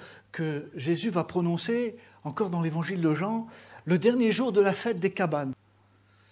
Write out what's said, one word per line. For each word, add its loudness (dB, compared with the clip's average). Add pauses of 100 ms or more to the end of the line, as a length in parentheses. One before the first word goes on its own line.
(320)
que -4
Jésus -2
va 0
prononcer, 0 (280)
encore -2
dans 0
l'évangile -2
de 4
Jean, -2 (380)
le 2
dernier 4
jour 0
de 6
la 4
fête -4
des 2
cabanes. -2 (760)